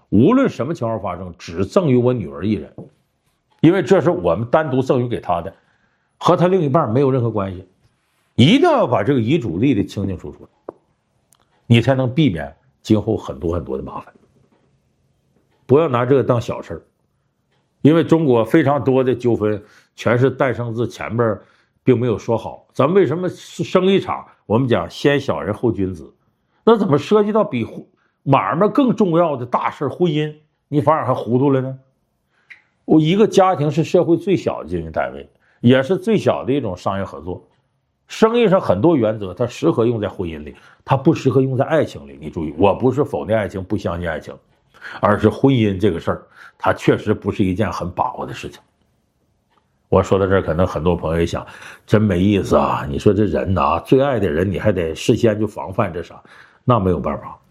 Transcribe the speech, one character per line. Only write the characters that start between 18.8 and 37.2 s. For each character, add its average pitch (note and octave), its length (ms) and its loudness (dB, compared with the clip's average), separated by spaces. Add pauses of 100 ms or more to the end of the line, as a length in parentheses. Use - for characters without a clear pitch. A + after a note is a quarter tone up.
多 C3 200 2
的 B2+ 120 0
纠 A#2+ 200 0
纷 G#2 280 -2 (340)
全 A#2 220 0
是 C3 100 4
诞 B2+ 260 -2
生 A#2+ 200 -8
自 A2+ 120 -4
前 D2+ 280 -10
面 A2+ 240 0 (440)
并 B2 160 4
没 A#2+ 80 -2
有 G#2 120 -2
说 A2+ 180 -2
好。 D#2 380 -10
咱 B2+ 120 2
们 E3+ 80 0
为 F#3+ 120 4
什 C#3 100 -2
么 F3+ 120 -6
是 - 360 -10
生 F#3 220 0
意 F#3+ 120 4
场， - 280 -6 (180)
我 G#2+ 140 0
们 C3 100 0
讲 F2+ 220 0
先 C#3+ 280 2
小 F2 220 -4
人 F2+ 140 -4
后 A2+ 180 -2
君 F#2 220 -4
子， D2+ 180 -18 (520)
那 A#3 120 6
怎 G#3+ 100 0
么 D3 120 2
涉 G#3 260 2
及 G#3+ 80 -4
到 G#3+ 100 2
比 A#2+ 240 -4 (560)
买 A#2 320 2
卖 G3 140 2
更 B3+ 260 2
重 F3+ 220 0
要 E3 180 2
的 B2 120 -8
大 A#2+ 240 -2
事 - 160 -6
儿， - 20 -2
婚 E3+ 240 -2
姻， D3+ 220 -4 (340)
你 C#3+ 140 -2
反 D3+ 120 4
而 C3+ 120 -2
还 B2+ 80 0
糊 A#2 240 -2
涂 C#3+ 120 2
了 C3 120 0
呢？ C3 160 -10 (1040)
我 D#3+ 160 4
一 D#3 160 2
个 G#3+ 100 4
家 F#3 300 4
庭 D3 140 -2
是 D3 120 0
社 E3+ 220 2
会 D#3+ 120 2
最 E3+ 200 0
小 B1 260 -4
的 C#2+ 60 -16
经 E2+ 140 -4
营 D#2+ 100 -12
单 C#2+ 220 -4
位， C#2+ 160 -18 (300)
也 C3 220 6
是 F#3 140 -2
最 G3 220 0
小 F#2+ 260 0
的 A2 80 -2
一 C#3+ 80 0
种 G2 160 -6
商 G2 220 -4
业 G2 60 -4
合 D#2 160 -12